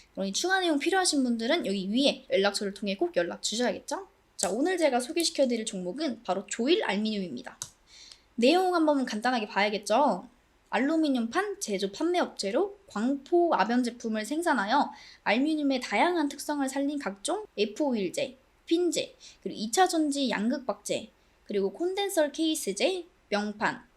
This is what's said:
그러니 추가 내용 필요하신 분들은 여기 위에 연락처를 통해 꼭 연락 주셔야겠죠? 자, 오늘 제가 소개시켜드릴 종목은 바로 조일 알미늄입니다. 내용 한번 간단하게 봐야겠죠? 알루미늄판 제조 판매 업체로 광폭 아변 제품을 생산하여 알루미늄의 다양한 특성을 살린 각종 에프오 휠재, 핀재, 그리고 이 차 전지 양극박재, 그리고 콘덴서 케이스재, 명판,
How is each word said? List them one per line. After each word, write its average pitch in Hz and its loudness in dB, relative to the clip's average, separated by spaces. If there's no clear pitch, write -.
그러니 190 -4
추가 370 0
내용 330 2
필요하신 339 2
분들은 240 0
여기 202 -2
위에 254 2
연락처를 196 2
통해 196 -6
꼭 349 -2
연락 190 -2
주셔야겠죠? 247 -4
자, 180 0
오늘 320 0
제가 269 4
소개시켜드릴 254 0
종목은 220 -6
바로 185 -4
조일 320 2
알미늄입니다. 202 -4
내용 359 4
한번 302 2
간단하게 226 -2
봐야겠죠? 208 2
알루미늄판 294 0
제조 196 -2
판매 349 0
업체로 285 -2
광폭 285 2
아변 240 2
제품을 220 -4
생산하여 277 0
알루미늄의 277 2
다양한 294 2
특성을 277 -4
살린 277 -2
각종 294 -4
에프오 226 0
휠재, 165 -2
핀재, 330 0
그리고 196 -8
이 220 -6
차 370 4
전지 285 0
양극박재, 214 -2
그리고 196 -2
콘덴서 359 0
케이스재, 320 -2
명판, 208 -4